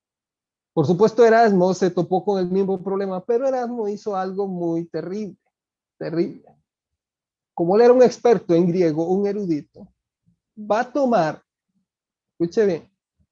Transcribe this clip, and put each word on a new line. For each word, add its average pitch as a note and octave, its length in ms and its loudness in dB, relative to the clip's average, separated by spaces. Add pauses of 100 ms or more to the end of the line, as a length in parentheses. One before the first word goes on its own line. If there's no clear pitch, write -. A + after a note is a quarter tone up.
(720)
Por D#3 120 2
supuesto, G#3+ 400 4
Erasmo G#3 480 4
se F#3 180 -2
topó F3+ 320 -2
con G3+ 160 -2
el F3+ 100 -4
mismo F#3+ 320 -2
problema, F#3+ 420 -6
pero B3 240 -2
Erasmo B3 400 -4
hizo G3+ 280 -8
algo F#3+ 320 -6
muy E3+ 380 -4
terrible, F3+ 520 -10 (600)
terrible. D#3+ 480 -6 (1080)
Como E3+ 220 0
él A#3 80 6
era B3 100 8
un B3+ 100 6
experto A3+ 500 2
en F3 140 4
griego, E3 400 0
un G3 180 -2
erudito, F#3+ 640 -6 (680)
va G#3 240 -2
a B3 100 -8
tomar, A3+ 500 0 (960)
escuche E3+ 280 0
bien, E3+ 260 -4 (400)